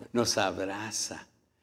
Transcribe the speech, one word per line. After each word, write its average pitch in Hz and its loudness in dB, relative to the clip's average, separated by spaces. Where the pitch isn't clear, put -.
nos 117 4
abraza, 98 -2